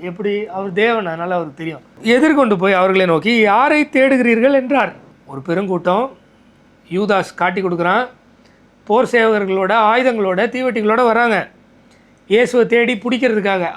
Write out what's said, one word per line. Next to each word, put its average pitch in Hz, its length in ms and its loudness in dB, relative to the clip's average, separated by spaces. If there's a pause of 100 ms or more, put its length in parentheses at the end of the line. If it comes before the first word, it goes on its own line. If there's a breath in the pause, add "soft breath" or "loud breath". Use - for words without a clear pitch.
எப்படி? 202 460 -6
அவர் 190 260 -10
தேவன், 220 340 -2
அதனால 170 280 -6
அவருக்கு 156 220 -6
தெரியும். 160 240 -10 (200)
எதிர்கொண்டு 262 580 2
போய் 190 140 2
அவர்களை 190 340 2
நோக்கி, 180 340 0
"யாரை 285 520 2
தேடுகிறீர்கள்?" 254 600 2
என்றார். 254 400 0 (340)
ஒரு 135 200 -14
பெருங்கூட்டம், 185 640 -2 (800)
யூதாஸ் 190 420 -2
காட்டி 185 280 -2
கொடுக்குறான், 185 460 -2 (760 soft breath)
போர் 226 200 0
சேவகர்களோட, 202 680 0
ஆயுதங்களோட, 220 640 0
தீவெட்டிகளோட 233 720 0
வராங்க 226 440 0 (800 soft breath)
இயேசுவை 233 400 2
தேடி 233 280 0
பிடிக்கிறதுக்காக, 214 720 -2 (100)